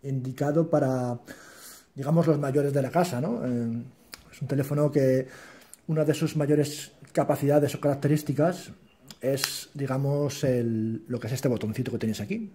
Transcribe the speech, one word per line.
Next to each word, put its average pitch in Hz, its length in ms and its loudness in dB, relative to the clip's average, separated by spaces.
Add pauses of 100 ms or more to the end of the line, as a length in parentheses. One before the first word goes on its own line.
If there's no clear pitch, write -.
indicado 139 640 0
para, 127 480 0 (760)
digamos, 151 320 2
los 151 120 4
mayores 143 340 0
de 139 80 2
la 127 100 -2
casa, 170 300 0
¿no? 165 240 -4
Eh, 117 380 -2 (500)
es - 80 -16
un 139 80 -6
teléfono 143 420 0
que 131 360 4 (600)
una 156 200 2
de 151 80 4
sus 151 200 -2
mayores 147 580 0 (200)
capacidades 143 640 2
o - 60 -8
características 147 920 0 (480)
es, - 540 -2
digamos, 139 720 -2
el, 117 640 0
lo 120 120 -4
que 113 60 -8
es 117 80 -4
este 131 140 -2
botoncito 113 440 -2
que 117 60 -4
tenéis 110 240 -2
aquí. 202 320 -8